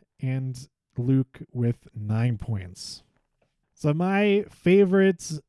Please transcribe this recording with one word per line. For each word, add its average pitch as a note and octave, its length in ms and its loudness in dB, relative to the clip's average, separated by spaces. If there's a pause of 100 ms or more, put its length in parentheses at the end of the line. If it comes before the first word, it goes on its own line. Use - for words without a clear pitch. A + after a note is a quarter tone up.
(200)
and C3 480 -6 (280)
Luke C3 440 0 (120)
with A#2+ 420 -4
nine A2 440 -2
points. F#2 640 -10 (720)
So D3+ 180 -2
my G3 580 0
favorite F#3+ 840 2 (160)